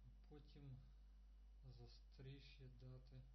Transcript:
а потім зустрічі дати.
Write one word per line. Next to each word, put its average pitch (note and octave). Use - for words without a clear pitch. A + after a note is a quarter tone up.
а -
потім C#3+
зустрічі C3
дати. B2+